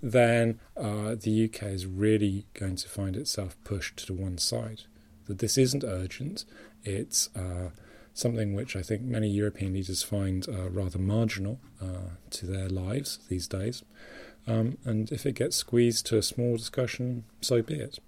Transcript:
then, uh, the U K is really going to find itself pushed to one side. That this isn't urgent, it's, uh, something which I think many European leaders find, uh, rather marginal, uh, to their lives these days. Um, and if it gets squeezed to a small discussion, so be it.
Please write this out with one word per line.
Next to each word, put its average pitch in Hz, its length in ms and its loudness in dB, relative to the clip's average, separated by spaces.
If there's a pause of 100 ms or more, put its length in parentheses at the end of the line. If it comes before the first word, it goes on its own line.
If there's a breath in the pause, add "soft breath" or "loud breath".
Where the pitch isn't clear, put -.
then, 117 580 6 (160 loud breath)
uh, 107 380 -2
the 110 160 -2
U 110 180 6
K 104 240 -4
is 95 140 -4
really 101 720 4
going 95 200 -2
to - 140 -6
find 98 260 -2
itself - 480 -4
pushed - 440 -6
to 98 60 -4
one 92 260 -4
side. 110 420 -4 (460 loud breath)
That 101 100 -4
this 110 180 0
isn't 135 280 4
urgent, 110 600 -4 (400 loud breath)
it's, - 520 -2
uh, 90 340 -4 (460 loud breath)
something 110 400 0
which 110 200 -4
I 98 60 -4
think 107 220 -2
many 113 260 0
European 101 440 0
leaders 95 280 -2
find, 95 480 -2
uh, 92 220 -4
rather 92 260 -2
marginal, 104 640 0 (200)
uh, 92 360 -6 (160)
to - 160 -8
their 95 220 -2
lives 95 500 -2 (100)
these 90 180 -2
days. 101 360 -4 (640 loud breath)
Um, 113 360 2
and 110 280 0
if 143 160 -2
it 135 80 0
gets - 200 0
squeezed 120 520 4
to 113 100 4
a 104 60 4
small 120 340 0
discussion, 123 680 -2 (160)
so 120 220 4
be - 140 -2
it. - 320 -8